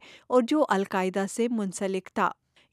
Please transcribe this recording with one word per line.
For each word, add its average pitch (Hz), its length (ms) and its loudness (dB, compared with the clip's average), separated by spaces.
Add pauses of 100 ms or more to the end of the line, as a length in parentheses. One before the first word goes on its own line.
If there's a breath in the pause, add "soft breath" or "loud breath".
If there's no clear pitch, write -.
(260 loud breath)
اور 254 220 4
جو 302 200 4
القاعدہ 190 640 0
سے 233 180 -2
منسلک 190 680 -4
تھا۔ 196 160 2 (420 soft breath)